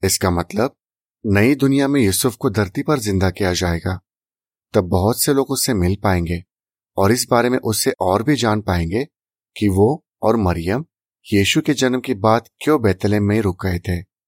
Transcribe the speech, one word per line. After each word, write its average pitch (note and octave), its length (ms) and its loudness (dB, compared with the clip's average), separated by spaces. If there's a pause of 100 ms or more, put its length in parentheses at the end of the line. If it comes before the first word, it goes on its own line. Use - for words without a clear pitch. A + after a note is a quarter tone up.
इसका F#2+ 280 0
मतलब G2 440 -2 (500)
नई A2 300 4
दुनिया C#3 320 0
में C#3+ 140 0
यूसुफ A2 340 0
को - 140 -2
धरती G#2 340 -4
पर D3+ 160 0
जिंदा F#2+ 320 0
किया F#2 220 -2
जाएगा। F2 460 -4 (760)
तब G#2 100 2
बहुत F#2 400 0
से D3+ 100 2
लोग C3+ 160 0
उससे C3+ 240 -2
मिल F#2+ 300 0
पाएंगे F2 400 0 (540)
और G2 140 4
इस B2 200 0
बारे A#2+ 180 2
में B2+ 80 0
उससे A2+ 420 -2
और F#2+ 240 0
भी D3 120 0
जान A2 260 0
पाएंगे F#2 440 -2 (520)
कि G#2 100 0
वो G#2 380 2 (160)
और A2+ 140 2
मरियम F#2+ 500 -2 (480)
यीशु G2+ 280 2
के D3 120 0
जन्म B2+ 260 0
की B2+ 140 -6
बात A2 340 0 (160)
क्यों D3+ 180 2
बैतलहम G#2 420 0
में G#2 180 0
रुक F#2+ 240 -4
गए F2+ 140 -2
थे। F2 380 -8 (100)